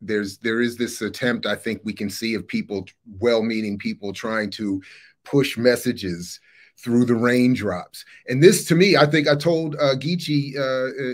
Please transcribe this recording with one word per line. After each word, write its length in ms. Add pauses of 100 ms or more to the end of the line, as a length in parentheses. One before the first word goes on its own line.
there's, 380
there 220
is 160
this 220
attempt, 460
I 80
think 300
we 100
can 160
see, 240
of 140
people, 400 (320)
well-meaning 580
people 360
trying 380
to 300 (440)
push 340
messages 800 (360)
through 300
the 80
raindrops. 880 (260)
And 120
this, 240
to 100
me, 220
I 80
think 220
I 80
told, 400
uh, 180
Geechee, 640
uh, 300 (260)